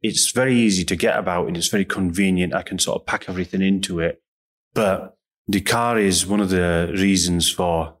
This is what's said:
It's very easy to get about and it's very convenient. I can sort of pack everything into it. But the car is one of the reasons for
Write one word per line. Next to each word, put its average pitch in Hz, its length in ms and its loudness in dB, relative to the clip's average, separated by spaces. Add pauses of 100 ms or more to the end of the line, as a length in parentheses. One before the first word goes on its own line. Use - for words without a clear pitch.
It's - 300 0
very 127 240 2
easy 101 280 2
to 85 140 -4
get 110 200 0
about 87 300 -2
and 87 80 -4
it's 85 140 -2
very 98 160 0
convenient. 92 680 0
I 92 100 -2
can 92 160 -6
sort - 200 -2
of - 60 -20
pack - 240 -6
everything 92 320 -4
into 95 380 0
it. 85 220 -2 (520)
But 101 420 0 (320)
the 101 140 0
car 117 360 0
is 95 280 2
one 104 160 0
of 95 80 0
the 87 480 2
reasons 90 520 2
for 82 500 -2